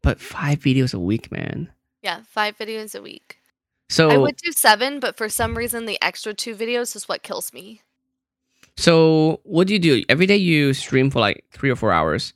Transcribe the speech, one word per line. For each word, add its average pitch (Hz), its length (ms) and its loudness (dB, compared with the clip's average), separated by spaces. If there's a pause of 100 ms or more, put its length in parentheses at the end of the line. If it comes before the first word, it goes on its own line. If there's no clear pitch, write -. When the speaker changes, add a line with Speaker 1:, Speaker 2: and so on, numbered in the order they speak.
Speaker 1:
But - 180 0
five 147 400 -4
videos 131 340 2
a 95 60 -6
week, 98 320 -2
man. - 380 -8 (320)
Speaker 2:
Yeah, 180 260 -6
five 208 300 -4
videos 214 380 -12
a 202 60 -14
week. - 360 -20 (520)
Speaker 1:
So 160 200 4
Speaker 2:
I 143 80 6
would 139 200 2
do 339 140 -6
seven, 254 480 2
but 240 180 -4
for 214 120 -6
some 226 260 -4
reason, 233 300 -6
the 208 160 -6
extra 208 320 -4
two 220 220 -8
videos 233 400 -6
is 202 120 -14
what 185 140 -8
kills - 320 -10
me. - 280 -20 (960)
Speaker 1:
So, 160 680 4
what 185 240 0
do 202 60 0
you 208 60 2
do? 147 300 2
Every 160 160 4
day 202 100 4
you 156 380 2
stream 135 360 0
for, 135 100 -2
like, 104 320 0
three - 180 -2
or 123 60 0
four 110 160 0
hours. 80 440 0